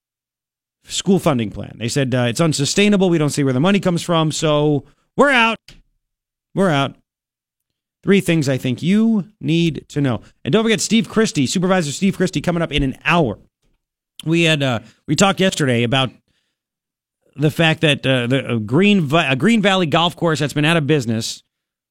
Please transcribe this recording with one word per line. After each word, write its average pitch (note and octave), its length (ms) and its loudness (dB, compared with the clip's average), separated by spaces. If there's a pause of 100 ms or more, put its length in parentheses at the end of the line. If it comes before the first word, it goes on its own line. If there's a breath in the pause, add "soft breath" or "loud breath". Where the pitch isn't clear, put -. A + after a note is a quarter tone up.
(840)
school - 340 0
funding A#2+ 320 -2
plan. - 280 -14
They A#2 100 -6
said, C3 260 -2
uh, B2+ 80 0
"It's A#2+ 180 -2
unsustainable. F#3 720 2
We E3+ 80 2
don't D3+ 100 0
see C#3+ 160 -2
where C3+ 80 0
the B2+ 80 0
money G3 200 2
comes E3+ 220 -2
from, D#3+ 300 0
so D3 540 0 (280 soft breath)
we're C#4 140 4
out. A3+ 320 2 (920)
We're F#3 160 2
out." C#3 260 -2 (1080)
Three F#3 200 2
things E3 260 0
I C3+ 80 0
think B2 260 -4
you G#3+ 460 2 (140)
need D#3+ 480 -2
to D3+ 100 -4
know. B2+ 220 -2 (200 soft breath)
And C#3+ 100 -4
don't G#3+ 100 2
forget A3 180 0
Steve A3 260 0
Christie, D#3 400 0
Supervisor F3+ 460 -2
Steve F#3 240 -2
Christie, F3 240 -2
coming E3+ 220 -2
up D#3+ 100 -6
in D3 100 0
an C3 220 -4
hour. D3+ 340 0 (840)
We E3 200 0
had, D#3 180 2
uh, B2 180 -2 (260 loud breath)
we - 100 -2
talked G3 220 2
yesterday C#3 440 0
about B2 300 -2 (1300)
the D3 120 2
fact D#3+ 300 0
that, C#3+ 260 0
uh, B2+ 200 0
the, B2 280 0
uh, - 20 0
Green E3+ 440 2
Va-, D3 300 0
uh, C3+ 40 2
Green G3+ 280 2
Valley F#3+ 240 2
Golf E3 300 0
Course D#3+ 240 -2
that's D3 120 -2
been D3+ 120 -2
out E3+ 120 2
of D3 100 0
business, A#2 560 -2 (480)